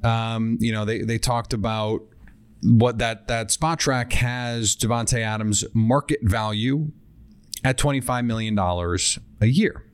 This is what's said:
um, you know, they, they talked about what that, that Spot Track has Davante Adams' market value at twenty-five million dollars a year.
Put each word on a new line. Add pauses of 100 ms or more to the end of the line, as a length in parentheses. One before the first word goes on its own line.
um,
you
know,
they,
they
talked
about (600)
what
that,
that
Spot
Track
has
Davante
Adams'
market
value (760)
at
twenty-five
million
dollars (220)
a
year.